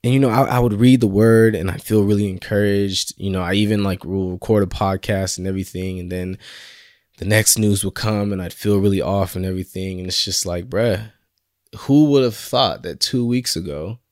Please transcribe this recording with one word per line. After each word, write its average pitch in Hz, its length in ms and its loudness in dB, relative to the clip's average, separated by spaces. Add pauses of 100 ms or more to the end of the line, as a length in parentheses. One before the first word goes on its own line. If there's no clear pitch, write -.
and, 123 100 2
you 135 60 4
know, 131 120 4
I, 123 260 2
I - 20 2
would 110 220 2
read 127 200 6
the 117 60 2
word, 110 480 6
and 90 160 -2
I'd - 100 -8
feel 107 220 2
really 101 260 2
encouraged. 101 880 -2
You 98 120 -4
know, 92 100 -2
I 87 120 -2
even, 104 320 2
like, 95 200 -4
will 92 280 -4
record 101 320 0
a - 20 -2
podcast 98 720 -4
and 90 80 -6
everything, 92 540 -6
and 87 100 -12
then 92 280 -8 (800)
the - 60 -10
next 107 340 2
news 104 240 2
would 95 120 -6
come, 104 360 -2
and 95 120 -4
I'd 85 100 -10
feel 104 260 0
really 98 220 2
off 95 360 -2
and 92 100 -4
everything, 92 520 -6
and 92 80 -10
it's - 160 -4
just - 220 -4
like, 87 240 -6
bruh, 110 440 -2 (640)
who 143 360 4
would 139 120 4
have 117 140 0
thought - 460 -2
that 82 180 -8
two 123 240 -2
weeks 120 320 -2
ago 85 440 -10 (120)